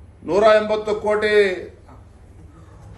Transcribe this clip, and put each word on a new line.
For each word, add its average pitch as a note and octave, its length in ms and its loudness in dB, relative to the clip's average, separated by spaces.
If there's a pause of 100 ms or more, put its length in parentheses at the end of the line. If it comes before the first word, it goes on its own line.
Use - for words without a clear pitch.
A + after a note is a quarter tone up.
(240)
ನೂರ F3 180 0
ಎಂಬತ್ತು G#3+ 520 2
ಕೋಟಿ G#3+ 400 -2 (1600)